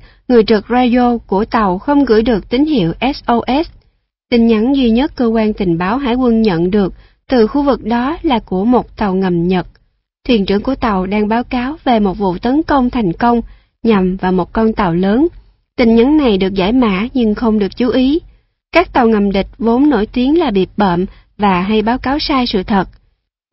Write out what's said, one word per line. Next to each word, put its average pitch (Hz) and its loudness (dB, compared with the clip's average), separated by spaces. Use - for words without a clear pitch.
người 233 4
trực 208 0
radio 240 2
của 208 -2
tàu 208 -2
không 285 0
gửi 226 2
được 220 -2
tín 262 0
hiệu 208 0
S 262 -4
O 240 0
S. 285 -2
Tin 233 2
nhắn 226 2
duy 262 2
nhất 247 0
cơ 254 -2
quan 220 0
tình 175 -2
báo 185 -2
hải 262 -2
quân 240 2
nhận 180 0
được 196 0
từ 233 4
khu 285 -2
vực 254 0
đó 240 -4
là 277 0
của 190 -4
một 240 0
tàu 196 -2
ngầm 180 0
Nhật. 185 -2
Thuyền 214 2
trưởng 196 0
của 262 -4
tàu 196 -2
đang 208 -2
báo 226 -2
cáo 254 -6
về 240 2
một 202 0
vụ 190 -2
tấn 269 0
công 269 0
thành 220 -2
công 240 0
nhằm 185 2
vào 185 -2
một - -2
con 220 0
tàu 196 -2
lớn. 196 2
Tin 226 4
nhắn 262 4
này 247 2
được 190 -2
giải 190 0
mã 226 0
nhưng 220 0
không 220 0
được 196 -4
chú 247 0
ý. 262 0
Các 339 0
tàu 254 2
ngầm 208 2
địch 190 -2
vốn 240 2
nổi 220 0
tiếng 262 0
là 302 -2
bịp 190 0
bợm 185 0
và 190 0
hay 214 0
báo 226 0
cáo 269 -4
sai 262 -2
sự 185 -4
thật. 190 -2